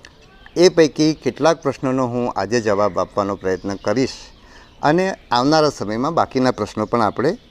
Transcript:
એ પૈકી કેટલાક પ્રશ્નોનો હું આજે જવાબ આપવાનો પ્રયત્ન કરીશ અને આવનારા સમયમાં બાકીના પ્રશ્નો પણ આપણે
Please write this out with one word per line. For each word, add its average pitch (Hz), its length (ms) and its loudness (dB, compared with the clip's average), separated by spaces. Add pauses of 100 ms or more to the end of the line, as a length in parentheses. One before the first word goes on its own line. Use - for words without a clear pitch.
(580)
એ 175 120 6
પૈકી 156 440 2
કેટલાક 151 480 -2
પ્રશ્નોનો 131 460 -2
હું 120 280 -4
આજે 104 260 0
જવાબ 101 380 0
આપવાનો 98 360 -2
પ્રયત્ન 92 400 -4
કરીશ 110 340 -2 (720)
અને 180 340 0 (160)
આવનારા 147 380 2
સમયમાં 120 440 -4
બાકીના 127 380 2
પ્રશ્નો 107 340 -6
પણ 120 160 -2
આપણે 110 360 0 (140)